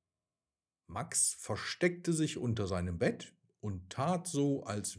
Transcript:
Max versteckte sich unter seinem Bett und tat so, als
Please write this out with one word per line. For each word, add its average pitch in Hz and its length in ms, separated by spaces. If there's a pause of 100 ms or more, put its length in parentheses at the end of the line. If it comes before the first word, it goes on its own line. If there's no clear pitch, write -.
(840)
Max 117 480
versteckte 175 800
sich 156 240
unter 113 300
seinem 87 320
Bett - 340 (280)
und 92 280
tat 170 380
so, 143 360
als 104 360